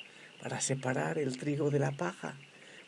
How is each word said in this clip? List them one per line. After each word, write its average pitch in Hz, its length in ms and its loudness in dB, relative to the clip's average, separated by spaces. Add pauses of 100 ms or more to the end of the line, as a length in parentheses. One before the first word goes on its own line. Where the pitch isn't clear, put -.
(420)
para 123 180 -4
separar 139 600 2
el 131 180 0
trigo 147 320 2
de 143 80 6
la 143 140 4
paja. 156 440 -4 (520)